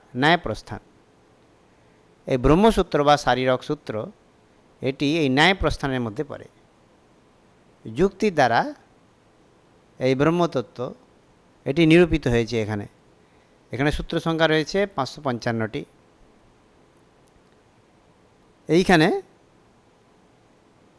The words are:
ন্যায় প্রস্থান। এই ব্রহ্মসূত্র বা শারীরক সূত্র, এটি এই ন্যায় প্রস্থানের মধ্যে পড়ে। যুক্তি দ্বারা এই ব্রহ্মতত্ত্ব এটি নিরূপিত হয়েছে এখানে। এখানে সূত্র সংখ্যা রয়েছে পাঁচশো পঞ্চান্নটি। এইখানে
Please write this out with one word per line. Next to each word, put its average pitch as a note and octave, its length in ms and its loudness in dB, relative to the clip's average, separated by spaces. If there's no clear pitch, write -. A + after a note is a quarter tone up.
ন্যায় D3+ 220 2
প্রস্থান। G#2+ 420 -10
এই C3 120 -2
ব্রহ্মসূত্র D#3+ 640 2
বা C#3+ 140 4
শারীরক B2+ 460 0
সূত্র, C#3+ 480 -8
এটি C#3+ 380 -2
এই C#3+ 100 0
ন্যায় D3+ 240 4
প্রস্থানের C#3 480 -4
মধ্যে A#2 220 -6
পড়ে। A2+ 220 -16
যুক্তি G3 360 0
দ্বারা D3 420 2
এই C3 160 0
ব্রহ্মতত্ত্ব D#3 800 -2
এটি E3 200 0
নিরূপিত D#3+ 420 4
হয়েছে A#2 340 0
এখানে। G#2 260 -6
এখানে C#3 200 -2
সূত্র E3 280 -4
সংখ্যা E3 280 0
রয়েছে D#3+ 380 0
পাঁচশো D3 360 -8
পঞ্চান্নটি। A#2 640 -4
এইখানে F3+ 540 4